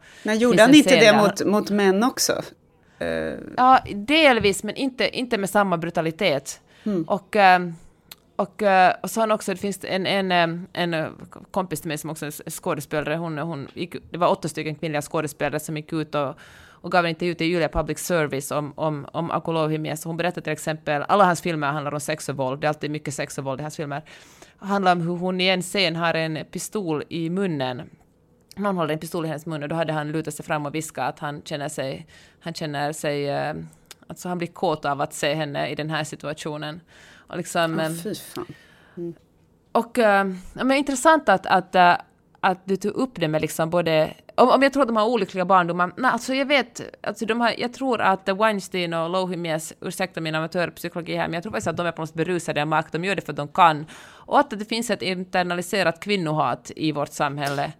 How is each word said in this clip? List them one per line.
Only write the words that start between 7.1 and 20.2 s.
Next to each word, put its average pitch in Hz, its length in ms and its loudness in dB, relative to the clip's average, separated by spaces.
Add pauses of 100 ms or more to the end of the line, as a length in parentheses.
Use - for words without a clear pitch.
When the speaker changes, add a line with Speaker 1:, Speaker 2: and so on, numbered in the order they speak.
Speaker 2:
ehm, 180 380 6 (640)
och, 196 260 -4
eh, 185 400 6
och 185 80 -8
så 226 100 -2
har - 20 2
han 214 120 2
också, 208 180 -2
det 185 60 -6
finns 202 240 -6
en, 190 240 -2
en, 185 260 0
ehm, 175 400 2
en, 175 220 -2
eh, 156 120 -2 (440)
kompis 180 300 -4
till - 80 -8
mig 151 100 -4
som 151 120 -8
också 160 140 -10
är 143 40 -6
s-, - 180 -12
skådespelare. 151 680 -4
Hon, 165 240 -4
hon 147 360 -6
gick, 175 200 -8 (160)
det 160 80 -8
var 175 100 4
åtta 190 200 0
stycken 156 260 -6
kvinnliga 151 280 -4
skådespelare 151 580 -4
som 156 160 -8
gick 151 160 -10
ut 156 220 -6
och, 143 200 -2 (460)
och 175 120 -8
gav 175 120 4
en 170 40 0
intervju 170 260 -4
till 165 120 -2
Julia 165 220 2
Public 156 300 -4
Service 135 520 -2
om, 147 260 -4
om, 147 360 -4
om 165 180 -4
Aku 165 220 -2
Louhimies. 156 520 -2
Hon 165 120 -6
berättade 170 280 -2